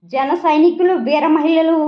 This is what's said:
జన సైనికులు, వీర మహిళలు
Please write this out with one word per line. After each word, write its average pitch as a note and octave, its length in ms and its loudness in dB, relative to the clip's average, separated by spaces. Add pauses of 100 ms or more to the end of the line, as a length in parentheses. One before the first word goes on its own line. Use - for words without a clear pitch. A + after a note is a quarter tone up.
జన C4+ 280 -4 (120)
సైనికులు, E4+ 500 2 (140)
వీర D4 180 0 (120)
మహిళలు D#4+ 500 0